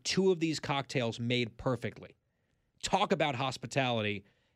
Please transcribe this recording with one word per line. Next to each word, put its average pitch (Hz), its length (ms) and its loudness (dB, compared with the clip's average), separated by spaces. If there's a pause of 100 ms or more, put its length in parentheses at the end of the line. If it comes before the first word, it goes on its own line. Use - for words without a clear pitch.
two 190 280 4
of 175 80 2
these 156 200 0
cocktails 131 600 -2
made 120 380 0
perfectly. 113 580 -4 (680)
Talk 196 300 2
about 151 240 2
hospitality 120 880 -2 (320)